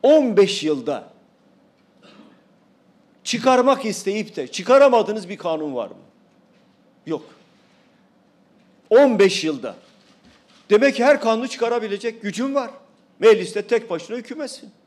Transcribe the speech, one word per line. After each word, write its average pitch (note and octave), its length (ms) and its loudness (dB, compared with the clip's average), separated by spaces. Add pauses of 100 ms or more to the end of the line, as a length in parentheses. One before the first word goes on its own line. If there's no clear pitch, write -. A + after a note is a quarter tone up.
On C4+ 340 4
beş F#3+ 280 2
yılda C#3 440 -6 (2250)
çıkarmak B3+ 600 0
isteyip G#3+ 520 -6
de C3+ 100 -8
çıkaramadığınız A3 800 2
bir G3+ 80 -12
kanun D#3 380 -6
var A2 140 -6
mı? F#2 80 -20 (1080)
Yok. D3+ 180 -8 (1700)
On A#3+ 280 6
beş F#3+ 260 2
yılda. B2+ 300 -8 (960)
Demek C4 240 4
ki A#3 100 -2
her C#4+ 160 4
kanunu A3+ 280 -2
çıkarabilecek A3+ 760 -6
gücün B3 320 -6
var. - 160 -4 (480)
Mecliste G3 440 2
tek A3+ 280 -4
başına F3+ 260 -10
hükümetsin. B3 540 -14 (160)